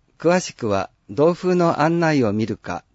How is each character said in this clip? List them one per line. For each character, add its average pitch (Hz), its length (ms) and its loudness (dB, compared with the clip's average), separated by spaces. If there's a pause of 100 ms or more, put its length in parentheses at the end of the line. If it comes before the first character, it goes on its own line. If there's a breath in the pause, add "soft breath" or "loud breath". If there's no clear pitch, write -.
(180)
詳 175 220 2
し - 140 -8
く - 160 -6
は 98 200 -2 (200)
同 147 240 2
封 180 220 -2
の 170 260 2
案 165 180 0
内 156 240 2
を 107 80 0
見 110 140 -2
る 110 100 -6
か - 400 -12